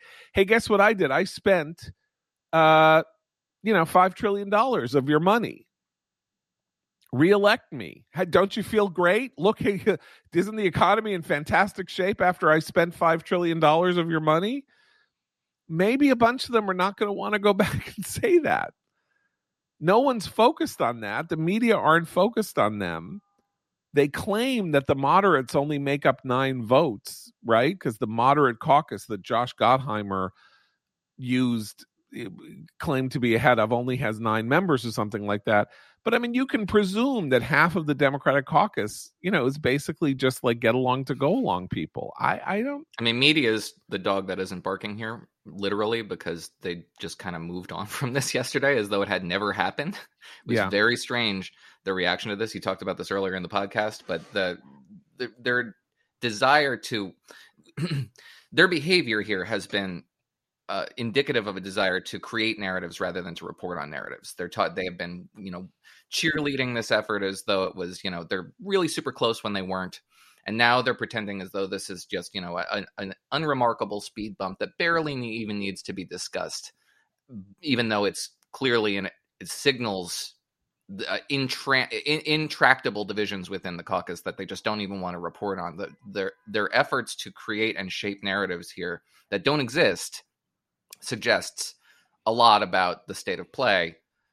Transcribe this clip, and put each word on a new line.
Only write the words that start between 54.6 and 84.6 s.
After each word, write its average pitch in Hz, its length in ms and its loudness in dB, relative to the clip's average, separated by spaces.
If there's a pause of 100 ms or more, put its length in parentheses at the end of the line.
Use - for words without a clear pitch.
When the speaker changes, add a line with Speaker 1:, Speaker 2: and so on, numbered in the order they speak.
Speaker 2:
the, 127 200 -8
their 123 380 -2 (440)
desire 131 580 2
to, 101 340 -6 (680)
<clears throat> - 720 -8
their 165 160 4
behavior 156 520 0
here 95 240 -4
has 101 240 -6
been, 95 340 -4 (640)
uh, 95 180 -6 (100)
indicative 120 520 -2
of 98 80 -6
a 95 40 -8
desire 95 400 0
to - 180 -10
create 110 400 -4
narratives 92 400 -6
rather 90 220 -4
than 87 140 -10
to 85 100 -14
report 90 340 -10
on 73 120 -10
narratives. - 440 -12
They're 87 140 -8
taught, 87 260 -2
they 92 100 -4
have 87 120 -8
been, 87 400 -10
you 98 140 -14
know, 90 180 -12 (420)
cheerleading 143 640 -2
this 117 160 -4
effort 107 320 0
as 98 220 -4
though 98 200 0
it 87 100 -4
was, 90 300 -10
you 98 60 -6
know, 87 140 -8
they're 90 280 -6 (100)
really 185 260 0
super 151 240 -6
close 117 300 -2
when 104 120 -6
they 98 60 -4
weren't. 92 400 -6 (460)
And 104 100 -4
now 120 240 6
they're 120 140 0
pretending 104 480 -8
as 92 80 -12
though 98 160 -4
this 95 240 -6
is 90 160 -12
just, - 280 -8
you 98 60 -8
know, 87 180 -8
a, 98 260 -4 (120)
an 95 180 -10 (180)
unremarkable 123 680 -2
speed 104 380 -12
bump 92 220 -6
that 101 180 -8
barely 165 360 0
ne-, 123 220 -6
even 107 220 -6
needs 98 240 -6
to - 100 -10
be 95 120 -10
discussed, - 680 -10 (880)
even 123 280 0
though 104 160 2
it's - 260 -4 (220)
clearly, 113 440 2
an, 95 140 -4 (300)
it 87 80 -16
signals 107 840 -4 (540)
the, 98 240 -10
uh, 101 60 -2 (100)
intra-, 135 600 -2 (180)
in-, 151 180 0
intractable 135 800 2
divisions 98 460 -6
within 90 260 -8
the 85 60 -12
caucus 87 400 -6
that 90 160 -8
they 95 80 -10
just 92 180 -10